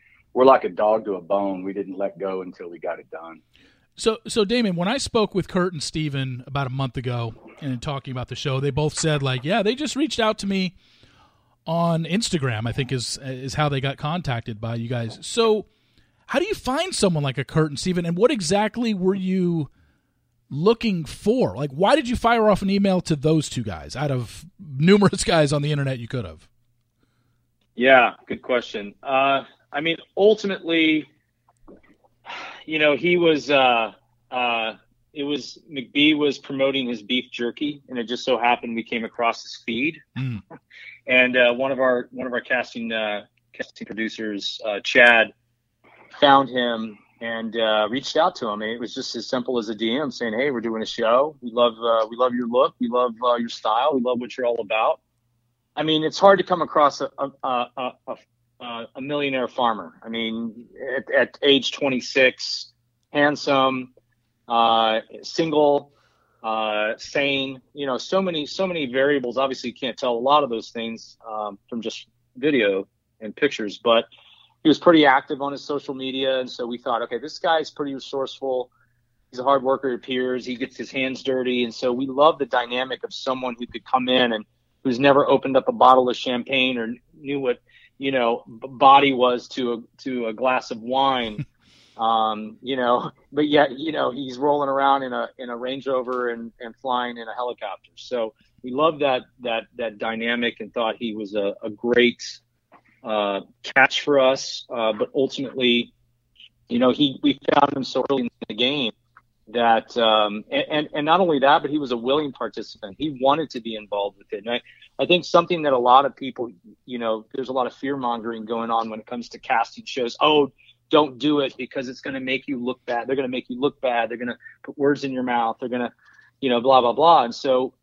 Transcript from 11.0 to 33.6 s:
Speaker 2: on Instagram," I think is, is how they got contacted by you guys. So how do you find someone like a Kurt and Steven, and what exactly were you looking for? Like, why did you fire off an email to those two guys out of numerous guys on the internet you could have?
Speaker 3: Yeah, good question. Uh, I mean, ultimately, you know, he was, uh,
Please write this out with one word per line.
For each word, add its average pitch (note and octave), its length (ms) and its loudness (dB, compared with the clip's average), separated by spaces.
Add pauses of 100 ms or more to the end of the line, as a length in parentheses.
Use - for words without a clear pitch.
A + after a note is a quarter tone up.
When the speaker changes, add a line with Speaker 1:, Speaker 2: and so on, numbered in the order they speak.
Speaker 2:
on E3 400 0
Instagram," C3+ 600 -2
I A2+ 40 -2
think C3+ 200 -4
is, B2 320 -4
is C3 300 -8
how D3+ 160 0
they C3+ 120 -2
got C#3 160 -4
contacted B2+ 600 -6
by A#2 160 -6
you A#2 140 -6
guys. A#2 320 -6
So A3 440 2 (600)
how B3 140 -2
do F4+ 60 0
you G#4+ 100 -4
find D#4 380 -4
someone E3+ 300 2
like C3+ 140 -4
a C3+ 60 -4
Kurt D#3 260 0
and C#3 100 -8
Steven, F3+ 260 -2
and E3+ 120 -2
what A#3 140 2
exactly G#3+ 640 -2
were F#3 200 0
you F#3 540 -2 (800)
looking F#3 560 0
for? G3+ 500 0
Like, C#3 160 -6
why F#3+ 240 4
did C#4+ 120 0
you A#3+ 80 -2
fire A3+ 340 4
off G3 140 2
an G3 80 0
email G3 300 4
to - 140 0
those D3+ 340 2
two B2 140 -6
guys D#2 320 -10
out C#3 140 -4
of B2 360 -6 (140)
numerous F#3 640 4
guys D#3 300 6
on C#3+ 80 0
the D3 100 0
internet C3+ 280 -2
you A#2 80 -12
could A#2+ 180 -6
have? D#2 220 -16 (1300)
Speaker 3:
Yeah, B2 380 6 (140)
good A#2 140 -8
question. A2 600 -4
Uh, C3+ 420 0 (280)
I D3 100 -6
mean, E3 160 -2 (180)
ultimately, E3 960 2 (1600)
you D#3+ 140 -2
know, D3+ 160 6
he F3 220 2
was, D#3 320 2
uh, B2 440 4 (360)